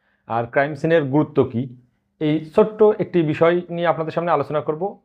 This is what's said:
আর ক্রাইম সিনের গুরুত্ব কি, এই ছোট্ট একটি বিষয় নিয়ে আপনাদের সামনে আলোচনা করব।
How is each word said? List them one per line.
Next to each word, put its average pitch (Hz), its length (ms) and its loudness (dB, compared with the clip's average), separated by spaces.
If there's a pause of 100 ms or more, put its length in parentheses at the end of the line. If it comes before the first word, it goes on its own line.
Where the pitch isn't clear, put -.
(280)
আর 117 180 -2
ক্রাইম 147 300 -2
সিনের 160 280 2
গুরুত্ব 147 400 0
কি, 123 320 -4 (440)
এই 156 260 -2 (100)
ছোট্ট 214 280 4
একটি 196 380 2
বিষয় 165 480 2
নিয়ে 170 180 -4
আপনাদের 156 240 -2
সামনে 170 200 -2
আলোচনা 147 300 -2
করব। 160 420 -6